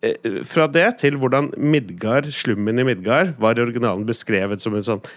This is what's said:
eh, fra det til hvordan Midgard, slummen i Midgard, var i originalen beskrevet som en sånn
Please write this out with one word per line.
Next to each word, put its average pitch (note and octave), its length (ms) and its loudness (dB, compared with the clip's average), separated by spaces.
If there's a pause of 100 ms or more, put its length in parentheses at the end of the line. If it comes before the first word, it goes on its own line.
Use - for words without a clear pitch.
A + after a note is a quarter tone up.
eh, A2+ 400 -2
fra D#3 260 2
det E3 200 4 (100)
til D3 180 2
hvordan C3+ 380 0
Midgard, B2 720 0
slummen A2 480 -2
i B2+ 80 2
Midgard, B2+ 540 0
var A2 180 2
i A#2+ 80 2
originalen A#2 400 -2
beskrevet G2+ 560 -2
som G#2+ 160 -2
en G2+ 80 -2
sånn G#2+ 160 -2 (160)